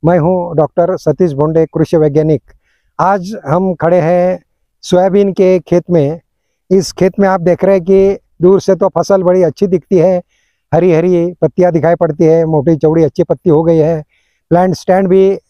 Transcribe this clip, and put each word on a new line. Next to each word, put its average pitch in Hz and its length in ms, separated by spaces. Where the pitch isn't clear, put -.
मैं 170 140
हूं 175 380
डॉक्टर 170 400
सतीश 160 360
भोंडे, 156 320
कृषि 160 320
वैज्ञानिक। 156 440
आज 190 360
हम 180 280
खड़े 170 260
हैं 180 440
सोयाबीन 190 520
के 185 260
खेत 175 320
में। 160 280
इस 185 200
खेत 185 280
में 185 80
आप 190 140
देख 170 220
रहे 196 120
हैं 185 80
कि 196 340
दूर 190 200
से 190 140
तो 190 120
फसल 185 360
बड़ी 180 200
अच्छी 170 240
दिखती 180 300
है, 180 240
हरी 170 200
हरी 170 480
पत्तियां 175 300
दिखाई 165 240
पड़ती 160 300
है, 160 200
मोटी 156 300
चौड़ी 160 280
अच्छी 151 200
पत्ती 160 260
हो 156 140
गई 165 140
है, 156 260
प्लांट 180 260
स्टैंड 190 320
भी 190 280